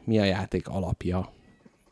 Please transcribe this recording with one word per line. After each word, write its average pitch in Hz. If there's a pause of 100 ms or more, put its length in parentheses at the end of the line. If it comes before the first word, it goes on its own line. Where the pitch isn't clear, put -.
mi 113
a 101
játék 95
alapja. 90 (600)